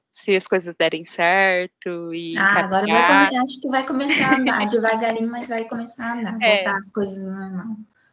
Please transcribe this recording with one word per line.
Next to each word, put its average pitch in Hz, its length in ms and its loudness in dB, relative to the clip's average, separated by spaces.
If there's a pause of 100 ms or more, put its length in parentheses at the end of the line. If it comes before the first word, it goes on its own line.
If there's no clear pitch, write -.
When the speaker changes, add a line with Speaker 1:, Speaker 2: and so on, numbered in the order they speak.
Speaker 1:
se - 260 0
as 190 120 0
coisas 175 280 0
derem 160 300 0
certo 180 1080 0
e 170 260 -6
Speaker 2:
Ah, 196 200 4
agora 190 280 2
vai 165 140 4
Speaker 1:
encaminhar 190 300 6
Speaker 2:
come-, 254 120 0
acho - 180 -6
que 285 80 -4
vai 262 160 0
começar 277 420 0
a 262 100 4
andar, 247 280 0
Speaker 1:
<laughs> 208 40 -2
Speaker 2:
devagarinho, 226 600 0
mas 240 200 -10
vai 226 180 -4
começar 233 380 -10
a 233 140 -6
andar, 226 220 -6
Speaker 1:
É. 214 220 4
Speaker 2:
voltar 196 140 0
as 196 140 -12
coisas 196 320 -4
ao 190 80 -8
normal. 190 460 -10 (360)